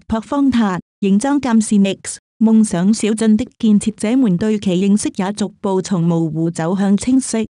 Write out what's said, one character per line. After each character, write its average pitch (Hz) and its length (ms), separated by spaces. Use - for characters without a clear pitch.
拓 220 140
荒 277 280
拓、 208 300
認 196 180
真 285 200
監 226 240
視 214 120
Mix 196 420
夢 220 240
想 190 300
小 214 160
鎮 220 260
的 247 120
建 214 220
設 208 160
者 226 220
們 208 200
對 214 220
其 202 120
認 196 300
識 - 140
也 196 180
逐 202 280
步 190 200
從 175 220
模 165 260
糊 165 220
走 170 240
向 196 220
清 262 220
晰。 220 360